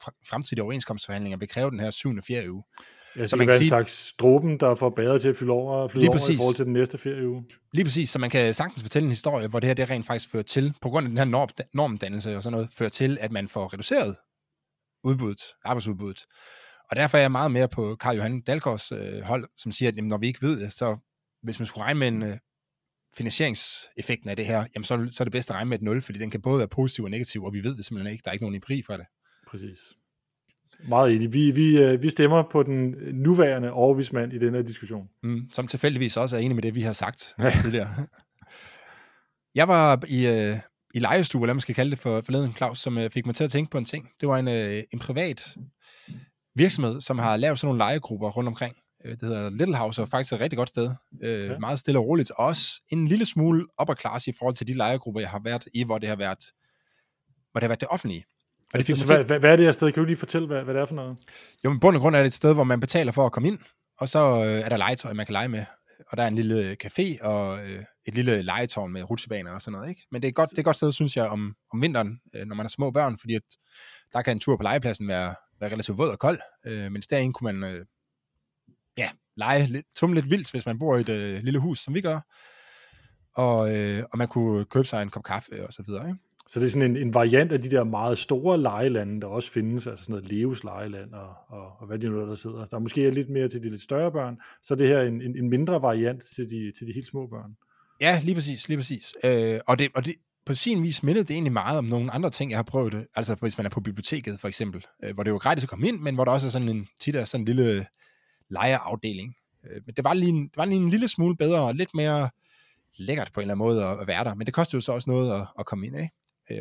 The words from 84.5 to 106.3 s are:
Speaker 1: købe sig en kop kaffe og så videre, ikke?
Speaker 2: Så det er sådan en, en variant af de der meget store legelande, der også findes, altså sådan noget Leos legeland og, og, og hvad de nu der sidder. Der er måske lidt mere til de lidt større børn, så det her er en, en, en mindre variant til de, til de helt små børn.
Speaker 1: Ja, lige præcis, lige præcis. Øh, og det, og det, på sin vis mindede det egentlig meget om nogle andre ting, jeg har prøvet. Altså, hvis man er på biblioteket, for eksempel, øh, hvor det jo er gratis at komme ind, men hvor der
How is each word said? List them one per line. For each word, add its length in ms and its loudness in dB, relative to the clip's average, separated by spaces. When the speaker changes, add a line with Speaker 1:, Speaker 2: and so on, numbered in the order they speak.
Speaker 1:
købe 200 2
sig 180 -2
en 80 -6
kop 140 -12
kaffe 420 -8
og 60 -16
så 100 -14
videre, 260 -8
ikke? 100 -8
Speaker 2:
Så 120 -6
det 60 4
er 40 2
sådan 200 4
en, 60 2
en 180 -2
variant 380 6
af 100 0
de 80 -6
der 140 4
meget 340 0
store 440 2
legelande, 580 0
der 60 -8
også 240 -6
findes, 360 -2
altså 180 -12
sådan 80 -8
noget 200 -8
Leos 320 -2
legeland 500 -12
og, 200 -18
og, 320 -16
og 60 -16
hvad 120 -8
de 100 -4
nu 120 -2
der 140 -6
sidder. 300 -10
Der 120 -10
er 40 -4
måske 300 2
lidt 200 -2
mere 180 0
til 140 -6
de 80 -6
lidt 120 -10
større 300 -2
børn, 240 -6
så 120 -2
det 140 4
her 100 6
er 80 4
en, 160 -4
en, 140 -6
en 140 -2
mindre 320 2
variant 400 0
til 140 -8
de, 280 -8
til 80 -12
de 60 -10
helt 140 -10
små 200 -10
børn. 300 -16
Speaker 1:
Ja, 240 4
lige 100 0
præcis, 340 -4
lige 100 0
præcis. 360 -8
Øh, 420 2
og 120 4
det, 160 2
og 100 -2
det, 100 -8
på 80 -2
sin 280 2
vis 200 -2
mindede 220 4
det 100 -4
egentlig 180 0
meget 260 0
om 60 0
nogle 280 0
andre 180 -2
ting, 200 -4
jeg 80 -2
har 40 0
prøvet. 520 -2
Altså, 200 -2
hvis 240 -4
man 80 -4
er 40 -4
på 100 -4
biblioteket, 600 -6
for 80 -8
eksempel, 380 -8
øh, 100 -10
hvor 80 -6
det 80 0
jo 40 0
er 40 -2
gratis 260 0
at 60 -8
komme 180 -2
ind, 120 -4
men 140 -4
hvor 100 0
der 80 4